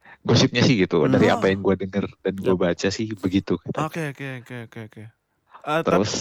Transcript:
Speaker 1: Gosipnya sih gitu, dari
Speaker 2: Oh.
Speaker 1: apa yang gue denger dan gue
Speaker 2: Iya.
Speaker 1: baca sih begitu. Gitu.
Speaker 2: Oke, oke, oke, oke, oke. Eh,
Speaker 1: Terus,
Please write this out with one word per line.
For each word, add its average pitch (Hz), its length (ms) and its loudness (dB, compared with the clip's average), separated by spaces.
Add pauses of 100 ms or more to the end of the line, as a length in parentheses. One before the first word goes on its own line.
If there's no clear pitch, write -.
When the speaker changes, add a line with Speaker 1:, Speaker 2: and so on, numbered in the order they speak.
(220)
Speaker 1:
Gosipnya 120 400 4
sih 123 180 4
gitu, 85 260 2
dari 104 220 4
Speaker 2:
Oh. 92 80 6
Speaker 1:
apa 101 120 0
yang 98 140 2
gue 95 160 2
denger 95 280 -4 (120)
dan 95 160 -4
gue 95 140 -6
Speaker 2:
Iya. 92 160 2
Speaker 1:
baca 87 260 -2
sih 110 240 -6
begitu. 95 460 -2
Gitu. - 180 -10
Speaker 2:
Oke, 156 320 -6
oke, 139 180 -12 (120)
oke, 123 160 -16 (100)
oke, - 220 -18
oke. 110 160 -20 (600)
Eh, 156 180 -2
Speaker 1:
Terus, 95 400 0